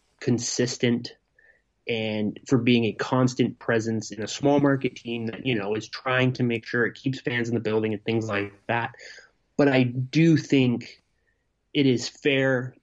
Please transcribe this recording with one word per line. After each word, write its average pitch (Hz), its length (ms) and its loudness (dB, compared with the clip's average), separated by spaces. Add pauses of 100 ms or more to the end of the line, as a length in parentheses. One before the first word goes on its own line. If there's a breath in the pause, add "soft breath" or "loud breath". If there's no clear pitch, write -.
(220)
consistent 120 920 0 (760 soft breath)
and 107 580 -4
for 135 100 4
being 117 280 4
a 101 80 -2
constant 127 640 0
presence 113 520 -2
in 104 120 -10
a 101 60 -6
small 143 320 2
market 135 340 0
team 117 300 -8
that, 110 200 -8
you 127 100 0
know, 101 200 -2
is 110 140 -8
trying 127 440 0
to 127 100 -4
make 117 220 -2
sure 120 200 0
it 104 100 -4
keeps 135 240 -6
fans 117 300 -4
in 117 60 -2
the 110 40 -2
building 110 340 -2
and 101 120 -8
things 113 240 -2
like 101 240 -4 (140)
that. 117 280 -2 (600 loud breath)
But 143 100 6
I 131 160 4
do 127 540 4
think 127 680 0 (680)
it 143 140 2
is 127 220 2
fair 135 760 0